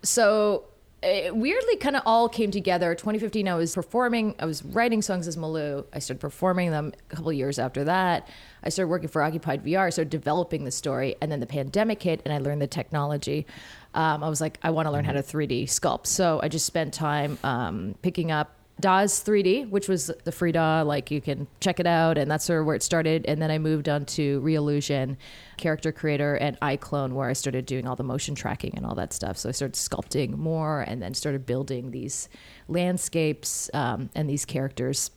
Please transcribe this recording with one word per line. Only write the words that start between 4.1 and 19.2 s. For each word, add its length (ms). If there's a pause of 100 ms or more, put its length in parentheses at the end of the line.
I 80
was 160
writing 400
songs 260
as 80
Malou. 480 (100)
I 40
started 220
performing 500
them 220 (180)
a 60
couple 140
of 60
years 220
after 260
that. 440 (340)
I 60
started 220
working 180
for 140
Occupied 400
V 140
R, 140
started 200
developing 540
the 60
story, 520
and 100
then 80
the 60
pandemic 560
hit 240
and 80
I 40
learned 240
the 40
technology. 800 (480)
Um, 280
I 60
was 140
like, 200
"I 80
wanna 220
learn 140
how 60
to 100
three 240
D 180
sculpt." 420
So 360
I 60
just 180
spent 260
time, 500
um, 600
picking 280
up 200 (280)
Daz 400
three 240